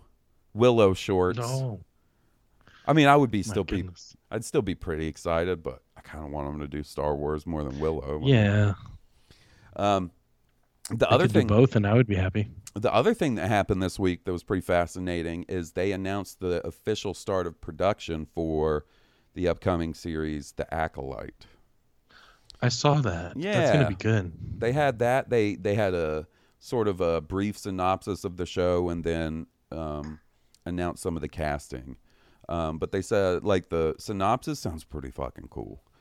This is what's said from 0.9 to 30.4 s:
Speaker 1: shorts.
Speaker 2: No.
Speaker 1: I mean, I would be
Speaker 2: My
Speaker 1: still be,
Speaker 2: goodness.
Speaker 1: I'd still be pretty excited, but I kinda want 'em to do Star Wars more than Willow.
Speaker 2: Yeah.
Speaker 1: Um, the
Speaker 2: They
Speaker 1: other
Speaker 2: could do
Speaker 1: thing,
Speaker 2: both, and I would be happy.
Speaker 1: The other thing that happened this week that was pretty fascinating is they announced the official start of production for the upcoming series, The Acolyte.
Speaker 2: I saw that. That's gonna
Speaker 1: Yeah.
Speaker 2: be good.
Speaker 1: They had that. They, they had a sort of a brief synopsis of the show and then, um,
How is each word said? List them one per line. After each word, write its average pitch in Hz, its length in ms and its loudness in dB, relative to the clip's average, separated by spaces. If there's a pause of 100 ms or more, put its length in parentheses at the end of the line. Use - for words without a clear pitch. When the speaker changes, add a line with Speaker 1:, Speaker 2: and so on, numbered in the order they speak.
Speaker 1:
shorts. 92 460 0
Speaker 2:
No. 120 420 -4 (1040)
Speaker 1:
I 139 60 2
mean, 151 140 6
I 143 80 8
would 139 160 4
be 107 80 0
Speaker 2:
My - 40 2
Speaker 1:
still 104 200 -2
be, 98 140 -4
Speaker 2:
goodness. 90 380 -10 (140)
Speaker 1:
I'd 113 160 -6
still 151 160 0
be 95 140 -4
pretty 80 320 -4
excited, 85 560 -2
but 64 180 -8 (160)
I - 40 -18
kinda 76 260 -12
want 71 220 -6
'em 73 100 -6
to 73 80 -6
do 73 160 -8
Star 73 320 -2
Wars 73 320 -4
more 78 160 -4
than 67 160 -8
Willow. 76 440 -2
Speaker 2:
Yeah. 104 520 4 (1000)
Speaker 1:
Um, 95 360 0 (800)
the 113 60 -4
Speaker 2:
They 113 100 2
Speaker 1:
other 131 160 6
Speaker 2:
could 120 100 2
do 160 60 6
Speaker 1:
thing, 127 80 4
Speaker 2:
both, 113 280 6
and 107 120 4
I 104 80 6
would 123 120 8
be 101 80 0
happy. 92 320 0 (280)
Speaker 1:
The - 180 0
other 160 200 6
thing 151 220 0
that 90 120 -2
happened 98 340 2
this 92 160 -2
week 92 280 0
that 92 80 -2
was 87 100 -6
pretty 95 180 -2
fascinating 87 840 0
is 87 240 -6
they 92 220 0
announced 95 460 -6
the 90 280 -2
official 104 460 -4
start 92 340 -2
of 82 140 -10
production 82 640 -2
for 78 600 -2 (480)
the 87 140 -2
upcoming 85 460 0
series, 78 600 -6
The - 200 -6
Acolyte. 67 720 -6 (1160)
Speaker 2:
I 123 80 2
saw 147 260 2
that. 87 420 -2
That's 170 340 2
gonna 95 120 6
Speaker 1:
Yeah. 78 60 2
Speaker 2:
be 90 60 -6
good. 95 640 -2
Speaker 1:
They 113 140 0
had 139 260 0
that. 120 300 0
They, 107 260 2
they 101 200 0
had 101 180 2
a 78 340 -2 (320)
sort 117 280 -2
of 92 140 0
a 82 200 4
brief 98 360 -2
synopsis 92 640 -2
of 90 140 -6
the 90 80 -4
show 87 440 2
and 85 140 -4
then, 80 440 -2 (240)
um, 76 480 -8 (460)